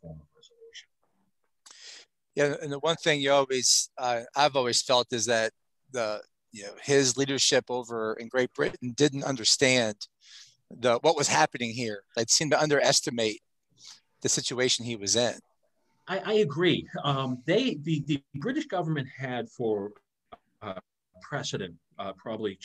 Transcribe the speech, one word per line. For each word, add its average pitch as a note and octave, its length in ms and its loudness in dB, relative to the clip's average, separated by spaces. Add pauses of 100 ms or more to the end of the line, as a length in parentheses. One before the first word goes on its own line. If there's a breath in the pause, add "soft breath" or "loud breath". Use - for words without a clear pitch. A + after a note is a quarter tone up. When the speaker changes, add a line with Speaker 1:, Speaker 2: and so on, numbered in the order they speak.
Speaker 1:
form - 200 -18
of D3+ 60 -20 (100)
resolution. - 520 -20 (1500 loud breath)
Speaker 2:
Yeah, C#3+ 260 2
and D3 100 -6
the C#3+ 60 -6
one D#3 180 0
thing D3+ 240 2
you C#3 120 2
always, C3 640 2
uh, B2 240 -2 (140)
I've C#3+ 200 4
always B2 260 0
felt B2 300 2
is A2+ 140 -2
that A2+ 260 2 (380)
the, A2 320 -4 (300)
you G#2 100 -16
know, G2+ 200 -12
his C#3 340 2
leadership C3+ 520 2
over A#2 460 -4
in A#2 140 -12
Great B2+ 260 0
Britain C3+ 420 -4
didn't C#3+ 280 2
understand B2+ 720 2 (720 loud breath)
the, A#2+ 280 2
what D#3+ 180 4
was C#3+ 120 2
happening C#3 440 2
here. A2 320 -6 (120)
They A#2 120 2
seemed D3+ 240 2
to C#3 80 4
underestimate B2 840 2 (800 loud breath)
the C3+ 60 -2
situation B2 580 0
he A#2+ 100 -6
was G2+ 200 -2
in. A#2 180 2 (720)
Speaker 1:
I, F#3+ 120 -4
I G3 160 -4
agree. E3+ 540 2 (140)
Um, C3+ 440 -2
they, G#3 360 0
the, D3+ 240 -2
the C#3+ 160 -2 (140)
British C4 300 -6
government D#3+ 500 -4
had B2 320 -6
for, G#2 440 -4 (720)
uh, G#2 120 -10 (480)
precedent, G2+ 520 -8 (240)
uh, G2 180 -8
probably A2 480 -6